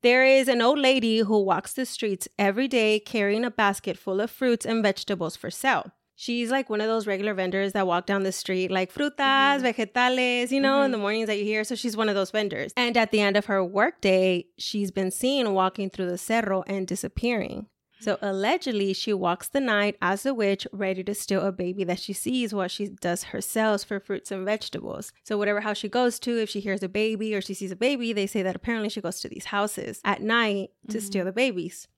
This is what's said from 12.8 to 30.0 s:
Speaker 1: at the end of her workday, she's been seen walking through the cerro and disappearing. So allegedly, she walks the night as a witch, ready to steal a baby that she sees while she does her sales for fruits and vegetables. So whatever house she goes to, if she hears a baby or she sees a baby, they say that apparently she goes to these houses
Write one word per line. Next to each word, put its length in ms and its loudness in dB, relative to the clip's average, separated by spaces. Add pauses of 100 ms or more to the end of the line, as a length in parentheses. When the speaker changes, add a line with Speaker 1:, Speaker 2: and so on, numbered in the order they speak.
Speaker 1:
at 140 4
the 100 4
end 160 4
of 80 2
her 180 2
workday, 840 4 (120)
she's 320 -2
been 220 -2
seen 420 0
walking 380 0
through 180 -4
the 80 -4
cerro 480 0
and 220 -4
disappearing. 800 -4 (320)
So 200 -2
allegedly, 760 0
she 200 -2
walks 340 -2
the 120 0
night 420 0
as 240 0
a 80 0
witch, 400 0
ready 300 -4
to 100 -4
steal 320 -2
a 60 0
baby 320 -4
that 160 -2
she 140 -8
sees 380 -2
while 160 -2
she 200 -6
does 380 -4
her 160 -6
sales 420 0
for 160 -6
fruits 320 -8
and 120 -6
vegetables. 680 -6 (100)
So 140 -4
whatever 240 0
house 160 -2
she 100 -6
goes 340 2
to, 200 0
if 80 -2
she 120 -4
hears 200 -2
a 80 -4
baby 460 0
or 60 0
she 120 -8
sees 180 -6
a 40 -8
baby, 360 0
they 140 0
say 160 -2
that 140 -2
apparently 340 -4
she 120 -6
goes 180 -6
to 100 -8
these 160 -14
houses 580 -4